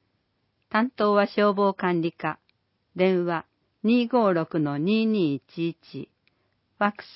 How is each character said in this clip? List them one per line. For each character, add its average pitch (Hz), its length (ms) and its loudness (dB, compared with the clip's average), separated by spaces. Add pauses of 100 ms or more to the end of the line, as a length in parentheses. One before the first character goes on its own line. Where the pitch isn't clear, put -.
(680)
担 226 220 0
当 208 240 0
は 202 120 4
消 208 260 2
防 196 220 0
管 175 260 -2
理 165 120 -2
課。 - 280 -8 (560)
電 180 280 2
話、 170 220 -4 (380)
二 233 240 2
五 226 240 2
六 165 260 -2
の 143 200 -2
二 214 280 0
二 180 300 0
一 165 320 -8
一。 - 420 -14 (680)
フ 202 60 0
ァ 208 40 2
ッ 208 40 -2
ク - 120 -20 (120)